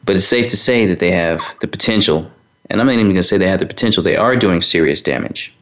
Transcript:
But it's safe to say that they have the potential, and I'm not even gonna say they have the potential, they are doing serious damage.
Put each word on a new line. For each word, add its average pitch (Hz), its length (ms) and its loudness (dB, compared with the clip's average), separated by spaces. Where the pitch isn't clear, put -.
But 98 120 0
it's 92 100 0
safe 120 220 0
to 110 80 0
say 117 300 2
that 90 140 0
they 87 100 2
have 85 320 0
the - 80 -6
potential, 80 600 -2
and 98 100 -2
I'm 123 60 2
not 131 80 2
even 110 140 2
gonna 92 140 2
say 101 140 0
they 95 100 2
have 92 140 0
the - 60 -4
potential, 107 360 -2
they 82 140 0
are 123 200 2
doing 92 260 2
serious 78 400 0
damage. - 600 -6